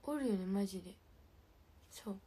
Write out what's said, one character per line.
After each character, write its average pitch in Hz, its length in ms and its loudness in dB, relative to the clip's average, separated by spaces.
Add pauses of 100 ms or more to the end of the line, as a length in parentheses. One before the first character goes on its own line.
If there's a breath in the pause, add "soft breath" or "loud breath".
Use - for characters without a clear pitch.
お 285 100 0
る 277 120 2
よ 220 60 6
ね、 185 120 2
マ 196 200 4
ジ 190 160 -6
で。 180 120 -14 (960)
そ - 200 -8
う。 196 160 -4